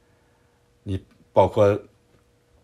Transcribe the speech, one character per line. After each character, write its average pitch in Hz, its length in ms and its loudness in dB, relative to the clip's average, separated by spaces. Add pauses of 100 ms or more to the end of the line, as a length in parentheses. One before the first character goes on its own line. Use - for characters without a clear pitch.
(880)
你 98 160 -8 (280)
包 98 160 2
括 101 280 0 (880)